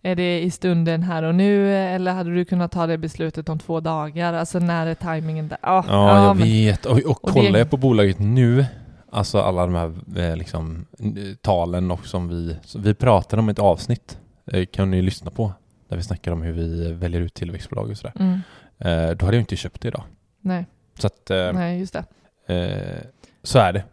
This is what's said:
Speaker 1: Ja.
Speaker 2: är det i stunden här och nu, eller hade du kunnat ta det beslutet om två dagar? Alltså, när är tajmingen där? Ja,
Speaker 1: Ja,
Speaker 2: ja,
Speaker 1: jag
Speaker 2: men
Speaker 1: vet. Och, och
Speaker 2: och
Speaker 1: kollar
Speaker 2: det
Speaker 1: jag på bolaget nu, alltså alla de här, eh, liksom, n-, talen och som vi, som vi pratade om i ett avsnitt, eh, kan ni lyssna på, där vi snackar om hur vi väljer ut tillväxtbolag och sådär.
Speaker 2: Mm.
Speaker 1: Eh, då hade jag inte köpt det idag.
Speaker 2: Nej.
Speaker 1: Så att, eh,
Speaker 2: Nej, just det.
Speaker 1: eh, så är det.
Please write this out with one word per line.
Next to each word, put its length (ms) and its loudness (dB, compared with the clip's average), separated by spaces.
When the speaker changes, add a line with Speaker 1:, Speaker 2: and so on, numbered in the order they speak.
Speaker 1:
Ja. 80 -4
Speaker 2:
är 60 0
det 240 0
i 100 -2
stunden 520 0
här 200 -2
och 120 0
nu, 420 4
eller 360 -2
hade 220 -4
du 100 2
kunnat 280 0
ta 140 0
det 120 -2
beslutet 500 -6
om 100 -4
två 220 -4
dagar? 520 -4
Alltså, 260 -4
när 280 0
är 80 -4
tajmingen 540 -6
där? 140 -12
Ja, 260 2
Speaker 1:
Ja, 200 6
Speaker 2:
ja, 60 8
Speaker 1:
jag 120 6
Speaker 2:
men 120 4
Speaker 1:
vet. 380 4
Och, 120 4
och 260 0
Speaker 2:
och 80 -2
Speaker 1:
kollar 200 6
Speaker 2:
det 60 6
Speaker 1:
jag 120 4
på 60 2
bolaget 420 4
nu, 460 4
alltså 280 0
alla 260 2
de 80 0
här, 440 -6
eh, 60 -2
liksom, 500 -8
n-, 440 -8
talen 480 0
och 160 -6
som 220 -6
vi, 360 -6
som 180 -14
vi 120 2
pratade 480 2
om 60 2
i 40 -2
ett 60 -4
avsnitt, 600 0
eh, 140 0
kan 240 -2
ni 120 2
lyssna 280 -2
på, 220 -4
där 80 -6
vi 60 -6
snackar 300 -6
om 100 -4
hur 100 -4
vi 400 -4
väljer 280 -4
ut 140 -6
tillväxtbolag 560 -8
och 60 -10
sådär. 240 -14
Speaker 2:
Mm. 200 0
Speaker 1:
Eh, 380 -2
då 100 -2
hade 100 2
jag 60 0
inte 140 -6
köpt 260 -12
det 60 -6
idag. 140 -10
Speaker 2:
Nej. 260 -4
Speaker 1:
Så 80 -2
att, 240 -8
eh, 220 0
Speaker 2:
Nej, 260 -4
just 180 -8
det. 80 -4
Speaker 1:
eh, 500 -6
så 160 2
är 140 6
det. 200 -4